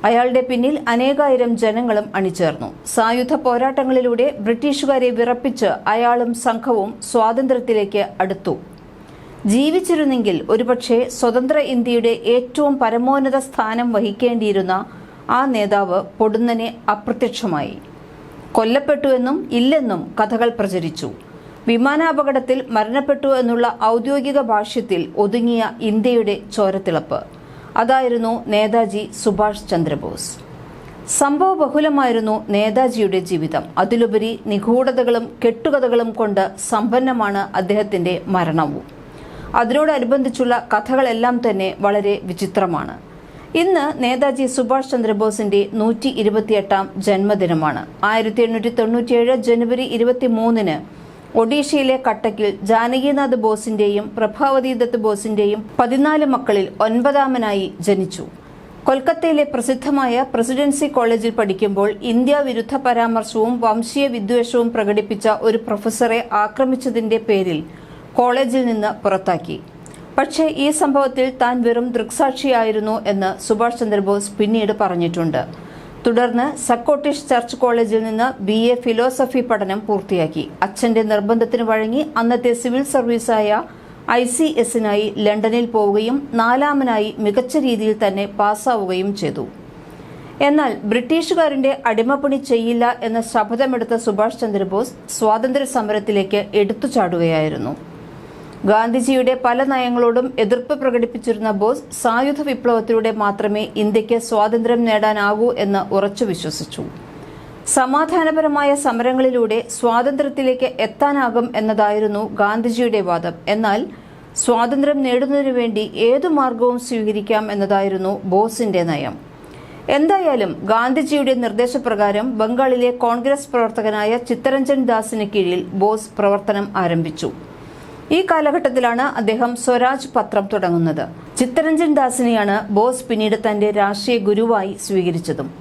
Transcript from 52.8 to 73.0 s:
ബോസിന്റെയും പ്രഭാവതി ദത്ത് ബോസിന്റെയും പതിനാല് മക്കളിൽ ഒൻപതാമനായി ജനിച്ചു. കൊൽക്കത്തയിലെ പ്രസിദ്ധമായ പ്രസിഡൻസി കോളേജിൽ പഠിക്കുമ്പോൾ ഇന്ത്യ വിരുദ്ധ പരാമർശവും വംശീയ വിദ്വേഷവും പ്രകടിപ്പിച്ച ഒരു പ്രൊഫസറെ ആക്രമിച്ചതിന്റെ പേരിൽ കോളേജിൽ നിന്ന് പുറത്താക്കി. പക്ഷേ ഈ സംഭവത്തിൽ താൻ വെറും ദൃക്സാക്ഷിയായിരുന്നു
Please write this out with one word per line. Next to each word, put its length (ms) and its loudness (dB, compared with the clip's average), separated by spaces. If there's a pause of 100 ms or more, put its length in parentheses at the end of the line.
ബോസിന്റെയും 800 0
പ്രഭാവതി 560 0
ദത്ത് 240 -2
ബോസിന്റെയും 840 0
പതിനാല് 460 2
മക്കളിൽ 440 0 (120)
ഒൻപതാമനായി 1000 2
ജനിച്ചു. 440 0 (600)
കൊൽക്കത്തയിലെ 600 2
പ്രസിദ്ധമായ 800 0 (100)
പ്രസിഡൻസി 520 0
കോളേജിൽ 440 0
പഠിക്കുമ്പോൾ 600 0 (120)
ഇന്ത്യ 360 2
വിരുദ്ധ 380 -2
പരാമർശവും 840 0
വംശീയ 460 0
വിദ്വേഷവും 680 0
പ്രകടിപ്പിച്ച 560 0 (120)
ഒരു 180 2
പ്രൊഫസറെ 720 -2
ആക്രമിച്ചതിന്റെ 840 0
പേരിൽ 440 0 (560)
കോളേജിൽ 500 2
നിന്ന് 360 -2
പുറത്താക്കി. 580 -2 (580)
പക്ഷേ 280 0 (180)
ഈ 60 4
സംഭവത്തിൽ 640 0 (100)
താൻ 200 0
വെറും 300 2
ദൃക്സാക്ഷിയായിരുന്നു 1120 0